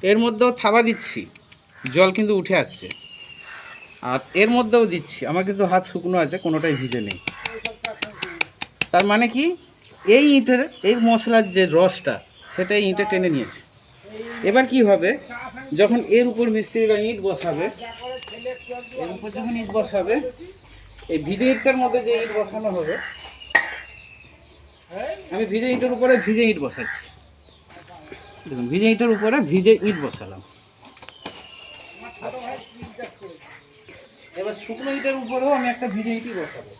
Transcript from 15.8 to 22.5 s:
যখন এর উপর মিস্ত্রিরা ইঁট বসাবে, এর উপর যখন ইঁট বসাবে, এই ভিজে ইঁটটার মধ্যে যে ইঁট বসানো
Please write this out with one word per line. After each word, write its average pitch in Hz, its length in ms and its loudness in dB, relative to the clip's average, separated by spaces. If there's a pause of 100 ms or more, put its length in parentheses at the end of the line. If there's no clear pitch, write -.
যখন 233 180 4 (180)
এর 240 160 6
উপর 226 140 0 (100)
মিস্ত্রিরা 220 400 0 (120)
ইঁট 226 100 -6 (100)
বসাবে, 170 380 -4 (1400)
এর 175 120 -8
উপর 214 220 -12
যখন 220 160 -6 (100)
ইঁট 202 160 -10
বসাবে, 202 360 -2 (1000)
এই 160 140 0
ভিজে 196 260 0
ইঁটটার 262 300 2
মধ্যে 247 240 0
যে 233 60 0 (100)
ইঁট 220 160 -6
বসানো 214 380 -4